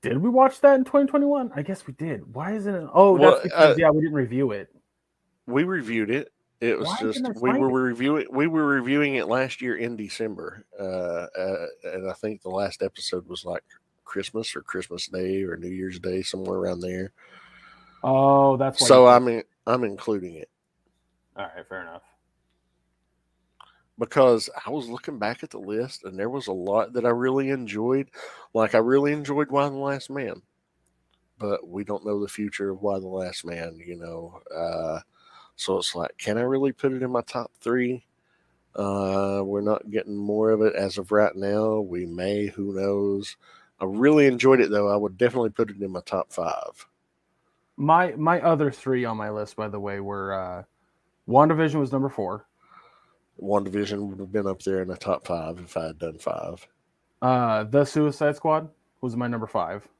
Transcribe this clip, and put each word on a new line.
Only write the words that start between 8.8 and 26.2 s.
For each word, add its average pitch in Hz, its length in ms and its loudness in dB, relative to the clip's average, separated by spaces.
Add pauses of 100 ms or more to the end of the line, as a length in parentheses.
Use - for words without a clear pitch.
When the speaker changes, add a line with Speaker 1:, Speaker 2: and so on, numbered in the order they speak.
Speaker 2:
it 95 120 -2
last 127 320 -2
year 123 180 -4
in 117 180 -6
December, 104 720 -10 (140)
uh, 101 40 -8
uh, 90 840 -6 (200)
and 92 260 -8
I - 20 -8
think 107 300 -10
the 92 60 -10
last 95 340 -4
episode 92 440 -8
was, 90 160 -12
like, 87 200 -8 (420)
Christmas - 500 -8
or 73 60 -10
Christmas - 460 -10
Day 92 340 -4
or 85 160 -6
New 85 120 -10
Year's 92 300 -8
Day, 92 220 -4
somewhere 92 380 -6
around 90 220 -4
there. 92 300 -8 (920)
Speaker 1:
Oh, 139 540 6
that's 135 240 -2
why - 60 2
Speaker 2:
So 127 180 12
Speaker 1:
you 123 40 12
Speaker 2:
I'm 123 180 10
in-, 117 160 -2 (220)
I'm 123 180 2
including 98 520 -4
it. 78 140 -18 (880)
Speaker 1:
All 98 80 -8 (100)
right, 87 120 -18
fair 95 140 -12
enough. 85 220 -18 (2000)
Speaker 2:
Because 120 480 4 (160)
I 117 60 -8
was 131 180 -8
looking 123 300 -12
back 107 240 -6
at - 80 -16
the 107 80 -14
list 107 460 -8
and 92 120 -12
there 104 120 -4